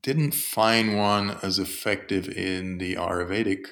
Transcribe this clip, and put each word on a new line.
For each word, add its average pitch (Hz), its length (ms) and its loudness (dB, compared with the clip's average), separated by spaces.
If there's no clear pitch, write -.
didn't 151 300 2
find 110 640 4
one 101 340 2
as 98 180 0
effective 98 680 -2
in 92 480 -4
the 92 180 -4
Ayurvedic 90 760 -2